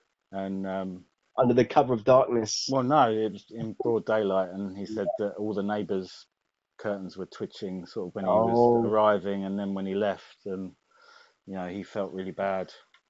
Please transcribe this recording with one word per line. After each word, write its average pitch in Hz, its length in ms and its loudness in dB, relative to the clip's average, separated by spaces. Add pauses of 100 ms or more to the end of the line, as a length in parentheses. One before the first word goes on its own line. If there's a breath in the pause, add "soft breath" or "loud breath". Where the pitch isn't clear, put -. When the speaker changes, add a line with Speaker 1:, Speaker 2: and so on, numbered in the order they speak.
(300 soft breath)
Speaker 1:
and, 98 360 -6
um, 95 380 -6 (320)
Speaker 2:
Under 123 160 4
the 120 120 6
cover 131 280 2
of 107 120 -2
darkness. 120 680 4
Speaker 1:
Well, 131 120 2
no, 131 280 4
it 110 220 0
was 101 180 -14
in 113 320 -8
broad 113 220 0
daylight, 98 440 2
and 98 280 -8
he 101 80 -6
said 107 220 -4 (120)
that 101 160 -2
all 107 180 -4
the 98 100 -2
neighbours' 98 640 -4 (520)
curtains 95 400 -8
were 92 80 -8
twitching, 92 600 -10
sort 95 240 -10
of - 60 -14
when 95 100 -6
he 104 60 2
was 113 260 4
Speaker 2:
Oh. 120 280 6
Speaker 1:
arriving, 104 600 2
and 98 140 -4
then 98 140 -4
when 98 120 -4
he 95 100 -4
left, 101 500 -4
and, 95 280 -8 (720 soft breath)
you 98 100 -12
know, 90 120 -6
he 95 160 -8
felt 95 300 -6
really 95 180 -8
bad 95 400 -4 (380)